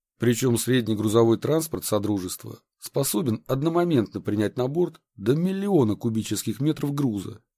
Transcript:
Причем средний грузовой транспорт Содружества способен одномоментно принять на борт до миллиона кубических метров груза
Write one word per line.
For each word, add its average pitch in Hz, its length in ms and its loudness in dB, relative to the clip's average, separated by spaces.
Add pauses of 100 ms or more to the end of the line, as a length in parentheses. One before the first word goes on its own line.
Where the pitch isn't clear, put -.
(180)
Причем 120 380 2
средний 110 400 0
грузовой 110 400 4
транспорт 147 480 -2
Содружества 101 760 -4 (180)
способен 139 680 -2
одномоментно 151 760 0
принять 104 360 -2
на 123 120 0
борт 160 320 -2 (160)
до 110 200 0
миллиона 185 600 2
кубических 110 640 -4
метров 147 340 -2
груза 113 480 -4 (160)